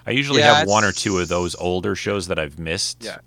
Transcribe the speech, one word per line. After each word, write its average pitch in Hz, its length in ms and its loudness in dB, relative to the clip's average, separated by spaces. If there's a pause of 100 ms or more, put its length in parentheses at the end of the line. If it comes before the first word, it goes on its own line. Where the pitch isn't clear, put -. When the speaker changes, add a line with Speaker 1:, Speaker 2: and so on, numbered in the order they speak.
Speaker 1:
I 110 60 -4
usually 143 280 0
Speaker 2:
Yeah, 147 200 6
Speaker 1:
have 156 80 0
one 107 160 4
or 98 60 4
Speaker 2:
it's - 120 -4
Speaker 1:
two 98 160 0
of 87 100 -2
those 87 280 -2
older 90 380 -2
shows 101 340 -4
that 85 100 -6
I've 76 200 -6
missed. 85 460 -6
Speaker 2:
Yeah. 98 220 -10